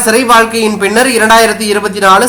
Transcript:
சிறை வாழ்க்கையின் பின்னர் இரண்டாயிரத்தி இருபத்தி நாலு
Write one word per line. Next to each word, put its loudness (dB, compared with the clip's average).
சிறை 0
வாழ்க்கையின் 0
பின்னர் 0
இரண்டாயிரத்தி 0
இருபத்தி -4
நாலு 4